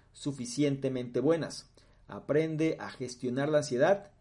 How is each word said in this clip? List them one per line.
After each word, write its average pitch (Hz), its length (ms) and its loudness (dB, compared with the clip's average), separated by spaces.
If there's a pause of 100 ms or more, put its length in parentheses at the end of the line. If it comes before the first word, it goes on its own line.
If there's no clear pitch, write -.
(120)
suficientemente 135 1080 -2
buenas. 156 500 0 (380)
Aprende 156 720 0
a 104 80 -10
gestionar 131 640 -4
la 151 80 4
ansiedad 147 520 2 (100)